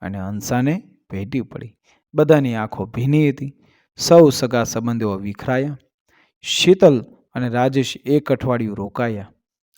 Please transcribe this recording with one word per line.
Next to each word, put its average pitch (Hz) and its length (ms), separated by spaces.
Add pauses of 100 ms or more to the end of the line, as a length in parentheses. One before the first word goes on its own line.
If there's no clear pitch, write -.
અને 98 180
હંસાને 123 640 (280)
ભેટી 104 300
પડી. - 360 (380)
બધાની 143 400
આંખો 110 320
ભીની 139 440
હતી. 139 220 (440)
સૌ 170 340
સગા 123 340
સંબંધીઓ 113 520
વિખરાયા. 127 600 (640)
શીતલ 170 580 (340)
અને 123 140
રાજેશ 127 560
એક 143 280
અઠવાડિયું 117 440
રોકાયા 101 560 (460)